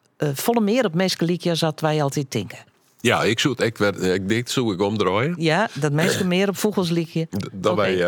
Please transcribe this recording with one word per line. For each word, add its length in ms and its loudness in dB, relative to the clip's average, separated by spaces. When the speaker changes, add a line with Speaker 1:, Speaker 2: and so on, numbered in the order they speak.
Speaker 1:
eh, 160 0
volle 280 0
meer 240 2
op 80 -2
menselijke 400 0
liedjes 260 -2
zat 220 0
wij 220 2
altijd 280 -4
denken. 360 -6
Speaker 2:
Ja, 220 2
ik 160 2
zou 180 2
het, 80 0
ik 120 -2
werd, 260 2
ik, 260 2
dit 220 0
zou 220 0
ik 80 -2
omdraaien. 560 0
Speaker 1:
Ja, 360 0
dat 180 -2
mensen 360 0
meer 220 2
op 80 -4
vogels 320 0
liedje. 360 -2
Speaker 2:
D-, 260 -6
dat 200 -2
Speaker 1:
Oké. 100 0
Speaker 2:
wij, 260 0